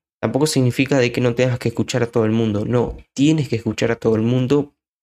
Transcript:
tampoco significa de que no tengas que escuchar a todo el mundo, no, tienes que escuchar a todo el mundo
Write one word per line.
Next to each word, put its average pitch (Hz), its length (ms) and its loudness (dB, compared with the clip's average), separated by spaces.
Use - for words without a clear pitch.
tampoco 127 280 0
significa 131 500 0
de 123 140 2
que 123 100 -2
no 120 140 0
tengas 123 240 0
que 117 100 -2
escuchar 117 340 -4
a 117 40 -4
todo 117 180 0
el 110 60 0
mundo, 110 340 0
no, 117 320 -2
tienes 151 340 2
que - 80 -4
escuchar 110 360 -2
a 113 40 0
todo 113 200 0
el 110 80 0
mundo 127 500 0